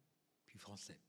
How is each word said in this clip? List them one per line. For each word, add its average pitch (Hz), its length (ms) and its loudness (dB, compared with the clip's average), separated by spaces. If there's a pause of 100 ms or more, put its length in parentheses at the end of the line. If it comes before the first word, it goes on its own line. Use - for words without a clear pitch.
(460)
puis - 120 -8
français. - 520 2